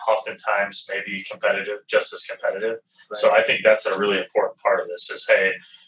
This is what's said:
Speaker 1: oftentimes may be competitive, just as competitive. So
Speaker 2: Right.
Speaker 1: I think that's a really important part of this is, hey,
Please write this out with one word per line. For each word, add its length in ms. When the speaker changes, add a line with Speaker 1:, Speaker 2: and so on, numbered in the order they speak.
Speaker 1:
oftentimes 880
may 120
be 240
competitive, 500
just 240
as 100
competitive. 540
So 160
Speaker 2:
Right. 100
Speaker 1:
I 40
think 200
that's 220
a 120
really 200
important 400
part 220
of 80
this 220
is, 180
hey, 240